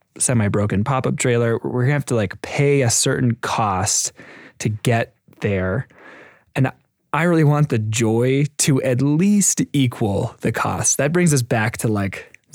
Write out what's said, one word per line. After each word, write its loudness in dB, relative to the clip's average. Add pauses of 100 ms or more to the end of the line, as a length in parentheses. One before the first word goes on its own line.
(180)
semi-broken 0
pop-up -2
trailer. 0
We're -2
gonna 2
have -2
to, -2
like, -2
pay 2
a 2
certain 0
cost -2 (460)
to -2
get -2 (240)
there. -2 (680)
And 0 (420)
I 0
really 4
want 2
the 0
joy 0 (140)
to 2
at 0
least 2 (120)
equal 0
the -2
cost. -2
That 0
brings 4
us 2
back -2
to, -4
like, -4 (180)